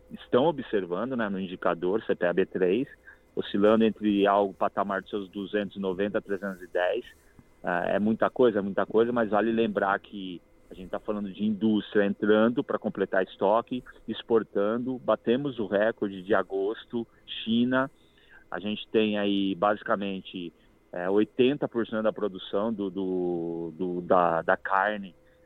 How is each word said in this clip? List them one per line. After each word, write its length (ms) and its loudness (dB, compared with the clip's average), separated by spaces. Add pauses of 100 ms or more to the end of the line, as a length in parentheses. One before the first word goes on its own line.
(100)
estão 340 2
observando, 720 -2
né, 140 -2
no 100 -2
indicador 640 0
C 100 0
P 120 0
A 60 2
B 120 2
três, 420 0 (480)
oscilando 500 4
entre 420 2
algo, 260 2
patamar 480 -2
dos 80 -12
seus 220 -8
duzentos 460 -4
e 40 -8
noventa 380 -2
a 20 -2
trezentos 420 -8
e 40 -16
dez. 400 -2 (580)
Ah, 220 -2
é 120 0
muita 300 2
coisa, 300 4
é 40 2
muita 220 -2
coisa, 260 2
mas 200 -2
vale 200 2
lembrar 480 0
que 440 -12 (280)
a 40 -16
gente 140 -14
tá 100 -6
falando 320 -6
de 140 -4
indústria 640 2
entrando 580 4
pra 140 -2
completar 440 0
estoque, 640 0 (240)
exportando. 920 0
Batemos 580 0
o 80 -4
recorde 560 0
de 120 0
agosto, 720 -2 (200)
China. 640 0 (600)
A 80 -8
gente 300 -8
tem 300 2
aí 360 0
basicamente, 960 -2 (400)
é, 200 -4
oitenta 580 2
por 180 -4
cento 180 -4
da 80 2
produção 600 -4
do, 160 -4
do, 880 -4
do, 240 -4
da, 400 4
da 160 2
carne 580 -2 (320)